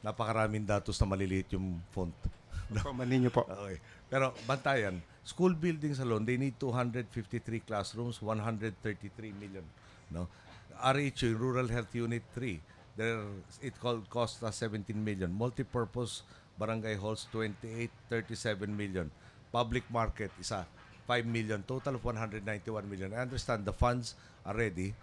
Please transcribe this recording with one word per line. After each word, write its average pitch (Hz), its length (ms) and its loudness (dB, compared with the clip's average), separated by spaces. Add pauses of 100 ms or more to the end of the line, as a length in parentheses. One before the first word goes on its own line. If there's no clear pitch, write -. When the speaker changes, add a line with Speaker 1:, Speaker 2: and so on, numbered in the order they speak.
Speaker 1:
Napakaraming 107 640 2
datos 101 320 4
na - 80 6
maliliit 95 480 2
yung 92 240 0 (160)
font. 90 160 0 (360)
<laughs> - 280 -6
Speaker 2:
Opo, 104 240 2
mali 127 240 6
niyo 123 80 8
po. - 160 4
Speaker 1:
Okay. 95 320 -6 (320)
Pero 131 240 2 (160)
bantayan, 131 480 2 (240)
school 180 320 4
buildings 151 480 0
alone, 113 240 2
they 123 80 2
need 131 240 0
two 123 160 0
hundred 123 400 0
fifty-three 117 480 -4
classrooms, 113 640 -4
one 107 160 0
hundred 110 400 -2
thirty-three 104 560 -8
million. 98 240 -10 (480)
No? 85 160 -2 (560)
R 131 160 6
H 135 320 2
U, 110 80 2
Rural 127 320 2
Health 117 240 0
Unit 117 400 0
three, 117 240 -4 (400)
there, 113 240 0 (400)
it 131 160 -8
called, 117 320 -2
cost 117 320 0
us 110 160 -4
seventeen 107 480 -2
million. 95 240 0
Multipurpose 120 960 -2 (320)
barangay 110 400 0
halls, 107 320 -2
twenty-eight, 113 640 -4 (160)
thirty-seven 104 640 -2
million. 92 400 -2 (400)
Public 120 400 2
market, 107 480 0
isa, 92 240 -4 (400)
five 120 240 2
million. 110 320 0
Total 131 320 -2
of 117 80 -4
one 117 160 -2
hundred 107 240 -4
ninety-one 104 480 -4
million. 95 240 -4
I 120 80 -2
understand 123 400 0
the 101 160 0
funds 123 400 2 (240)
are 101 160 -4
ready. 98 460 0